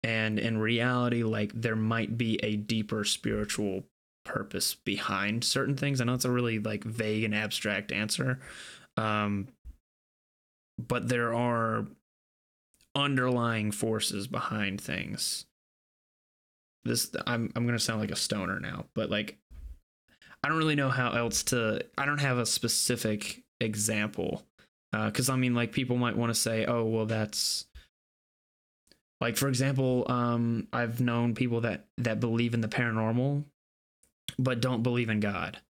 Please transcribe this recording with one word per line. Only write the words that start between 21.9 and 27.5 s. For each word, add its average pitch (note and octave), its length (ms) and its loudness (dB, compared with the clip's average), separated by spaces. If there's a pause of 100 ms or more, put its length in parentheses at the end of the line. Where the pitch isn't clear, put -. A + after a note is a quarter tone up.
I C#3 80 -2
don't C#3+ 140 2
have C3 180 2
a A#2 80 2
specific - 1000 0 (180)
example, G#2+ 840 -2 (480)
uh, G#2+ 200 0
'cause, B2+ 180 0
I C3 80 2
mean, B2 180 4
like, A#2 160 2
people B2 240 0
might B2 220 2
wanna A#2 180 2
say, A2+ 300 2
"Oh, A#2+ 200 2
well, A2 200 2
that's," - 600 -2 (1600)